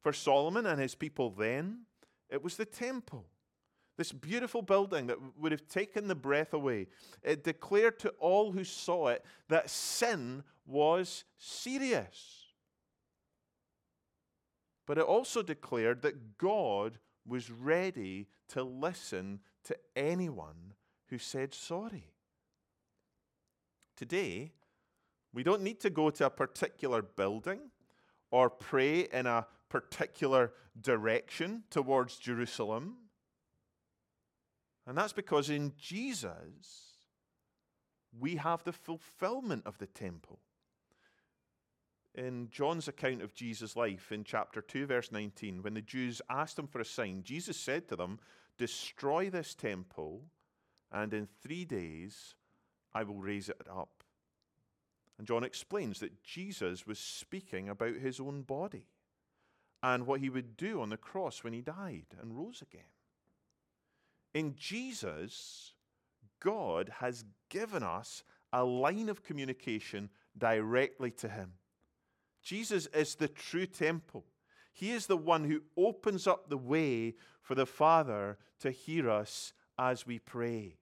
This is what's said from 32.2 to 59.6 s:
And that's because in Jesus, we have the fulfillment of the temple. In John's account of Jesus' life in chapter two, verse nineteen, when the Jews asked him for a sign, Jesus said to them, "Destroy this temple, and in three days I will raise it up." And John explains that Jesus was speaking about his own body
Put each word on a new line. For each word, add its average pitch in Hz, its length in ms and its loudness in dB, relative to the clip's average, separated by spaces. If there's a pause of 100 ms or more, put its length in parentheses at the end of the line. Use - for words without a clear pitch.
And 127 100 -6
that's 208 160 0
because 151 380 2
in 147 260 0
Jesus, 135 1160 -8 (1200)
we 147 200 -2
have 160 260 0
the 170 100 -2
fulfillment 185 960 -4
of 104 120 -10
the 101 100 -10
temple. 87 500 -12 (1800)
In 123 360 -6
John's 156 360 0
account 131 340 -2
of 104 140 -8
Jesus' 113 400 -8
life 107 380 -2
in 104 120 -6
chapter 107 380 -4
two, 139 240 -6
verse 123 260 0
nineteen, 104 480 -8
when 104 140 -6
the 110 80 -6
Jews 123 480 -6
asked 143 280 -4
him 151 100 -6
for 123 120 -6
a 113 40 -2
sign, 95 400 -4
Jesus 165 340 -8
said 147 300 -2
to 98 80 -4
them, 90 240 -4 (360)
"Destroy 143 720 -2
this 180 260 -6
temple, 92 720 -8 (640)
and 104 220 -2
in 104 140 -2
three 165 400 -10
days 90 680 -8 (600)
I 110 80 -2
will 101 160 -6
raise 101 320 -4
it - 180 -10
up." - 340 -12 (1160)
And 110 80 -12
John 117 180 2
explains 127 560 -6
that 98 240 -10
Jesus 110 600 -6
was 107 120 -8
speaking - 680 -10
about 113 280 -4
his 131 220 -6
own 139 260 -8
body 139 420 -6 (960)